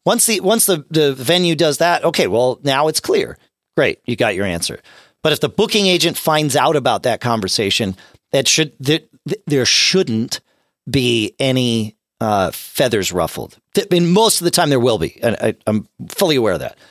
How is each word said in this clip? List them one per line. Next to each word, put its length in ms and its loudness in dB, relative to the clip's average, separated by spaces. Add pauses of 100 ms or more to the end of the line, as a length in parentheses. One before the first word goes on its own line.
Once 220 0
the, 140 0
once 260 0
the, 240 0
the 240 2
venue 420 0
does 220 0
that, 260 2
okay, 240 0
well, 340 0
now 260 0
it's 120 -4
clear. 360 -2 (400)
Great, 280 0
you 120 -4
got 200 0
your 100 -2
answer. 340 -4 (440)
But 80 2
if 80 -2
the 80 0
booking 400 0
agent 280 0
finds 380 0
out 220 2
about 260 0
that 180 -2
conversation, 760 -2 (340)
that 160 0
should, 260 0 (120)
th-, 200 0 (240)
th-, 200 -6
there 180 2
shouldn't 720 0 (500)
be 520 0
any, 560 0 (240)
uh, 320 0
feathers 580 -2
ruffled. 460 -4 (180)
Th-, 160 0
and 220 2
most 280 4
of 40 -2
the 80 0
time 180 2
there 80 4
will 200 2
be, 260 -4
and 160 2
I, 160 -2 (100)
I'm 220 0 (220)
fully 260 0
aware 160 2
of 80 -2
that. 180 -12 (120)